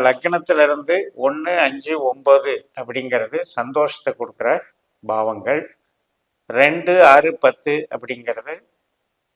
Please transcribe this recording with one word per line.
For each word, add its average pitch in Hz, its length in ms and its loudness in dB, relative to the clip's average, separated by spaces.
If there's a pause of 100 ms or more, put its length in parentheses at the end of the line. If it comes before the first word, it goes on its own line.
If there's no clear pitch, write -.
லக்னத்திலிருந்து 151 920 0 (280)
ஒண்ணு, 156 300 -2 (100)
அஞ்சு, 139 300 -4 (160)
ஒன்பது 135 420 2 (280)
அப்படிங்கிறது 123 580 -6 (160)
சந்தோஷத்தை 135 560 -4 (100)
கொடுக்குற 113 280 -6 (560)
பாவங்கள். 110 560 -4 (880)
ரெண்டு, 147 420 0 (160)
ஆறு, 147 220 6 (120)
பத்து 139 320 0 (200)
அப்படிங்கிறது 120 600 -10 (800)